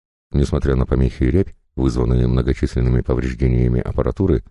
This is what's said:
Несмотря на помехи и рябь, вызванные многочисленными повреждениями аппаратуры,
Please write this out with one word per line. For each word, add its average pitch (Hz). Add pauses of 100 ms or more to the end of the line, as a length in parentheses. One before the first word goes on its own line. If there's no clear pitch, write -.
(320)
Несмотря 69
на 64
помехи 64
и 64
рябь, 90 (220)
вызванные 62
многочисленными 62
повреждениями 62
аппаратуры, -